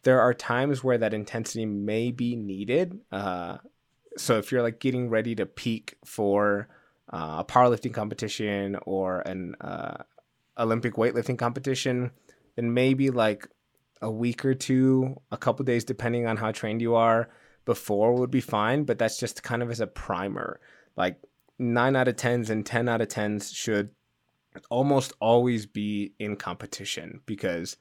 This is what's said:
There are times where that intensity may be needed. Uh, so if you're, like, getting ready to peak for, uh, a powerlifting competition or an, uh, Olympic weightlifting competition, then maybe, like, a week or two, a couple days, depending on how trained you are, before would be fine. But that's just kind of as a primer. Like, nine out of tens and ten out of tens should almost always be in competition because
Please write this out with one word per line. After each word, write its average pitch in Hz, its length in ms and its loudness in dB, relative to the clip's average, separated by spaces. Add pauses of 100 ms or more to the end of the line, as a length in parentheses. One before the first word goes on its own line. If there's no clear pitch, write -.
There 127 160 6
are 123 120 6
times 131 500 0
where 127 160 4
that 110 140 2
intensity 110 540 -4
may 104 460 -2
be 120 240 -2
needed. 117 600 -2 (140)
Uh, 90 460 -4 (580)
so 113 220 2
if - 120 -4
you're, 127 120 2
like, 117 180 -2
getting 123 300 0
ready 113 260 0
to 101 100 -2
peak - 580 -6
for, 101 640 2 (440)
uh, 78 280 -6
a 87 40 -6
powerlifting 123 480 4
competition 104 840 -4 (100)
or 92 360 -2
an, 90 380 -8
uh, - 440 -10 (520)
Olympic 117 380 0
weightlifting 117 420 0
competition, 127 760 -2 (420)
then 117 200 -2
maybe, 131 360 4
like, 110 380 0 (540)
a 113 80 -4
week 117 360 -2
or 135 80 4
two, 131 600 2 (160)
a 202 60 -6
couple - 260 -2
days, 120 220 0
depending 120 420 -2
on 113 120 -2
how 110 120 -2
trained 110 300 -4
you 117 140 2
are, 113 340 4 (380)
before 110 480 2
would 123 160 0
be 131 100 2
fine. 120 440 0
But 123 140 0
that's 110 200 0
just - 240 -6
kind 120 200 -2
of 120 80 -2
as 117 100 -6
a 107 60 2
primer. - 720 -4 (380)
Like, 92 240 0 (380)
nine 120 380 4
out 127 120 4
of 120 80 0
tens 120 320 0
and 107 160 0
ten 120 240 0
out 113 140 2
of 104 60 0
tens 104 440 -4
should 104 380 -2 (800)
almost 131 500 2
always 117 460 4
be 104 520 -4
in 104 180 -4
competition 90 880 -10
because 90 540 -6